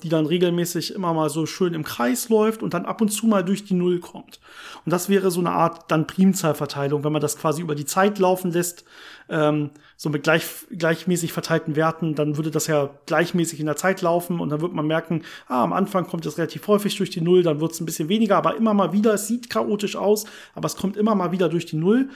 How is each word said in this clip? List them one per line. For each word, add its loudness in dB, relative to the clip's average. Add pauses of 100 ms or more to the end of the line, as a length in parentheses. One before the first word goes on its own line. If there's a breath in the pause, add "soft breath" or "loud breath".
die -6
dann 2
regelmäßig 0
immer -2
mal 2
so -2
schön -2
im -4
Kreis -2
läuft 2
und -4
dann -4
ab -2
und 4
zu -2
mal 4
durch -2
die -2
Null 2
kommt. -18 (440 loud breath)
Und -2
das 0
wäre 4
so 0
eine 0
Art 0
dann 2
Primzahlverteilung, 0
wenn 0
man 0
das -2
quasi 0
über -4
die -6
Zeit 2
laufen 2
lässt, -2 (460 loud breath)
ähm, 0 (260 soft breath)
so -6
mit -2
gleich-, 0
gleichmäßig 0
verteilten -2
Werten, 0
dann 0
würde -2
das -2
ja 2 (160)
gleichmäßig 0
in -4
der 0
Zeit 0
laufen 0
und -4
dann -2
wird -4
man -2
merken, 0 (260 loud breath)
ah, 0
am 0
Anfang -2
kommt -6
es -8
relativ -6
häufig 2
durch -2
die -6
Null, 6
dann 2
wird's -2
ein -6
bisschen -4
weniger, 4
aber 2
immer 2
mal 2
wieder, 4
es -2
sieht -4
chaotisch -2
aus, 2 (300 loud breath)
aber -6
es -4
kommt -4
immer 2
mal 0
wieder 2
durch -2
die -8
Null. 2